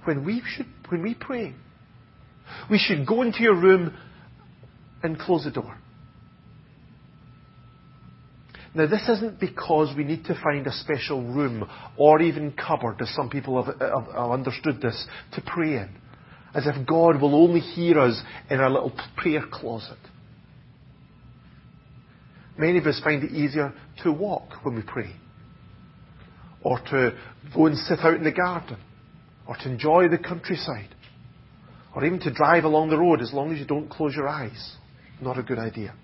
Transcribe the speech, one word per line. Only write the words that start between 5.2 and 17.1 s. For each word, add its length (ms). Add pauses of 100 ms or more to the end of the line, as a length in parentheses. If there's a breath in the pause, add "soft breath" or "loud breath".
close 240
the 80
door. 260 (3000 loud breath)
Now, 100
this 240
isn't 300
because 580
we 60
need 220
to 180
find 240
a 40
special 520
room 440 (300 loud breath)
or 240
even 300
cupboard, 500
as 140
some 120
people 360
have, 160
have, 340
have 160
understood 500
this, 280 (260 loud breath)
to 80
pray 360
in, 120 (640 loud breath)
as 140
if 180
God 340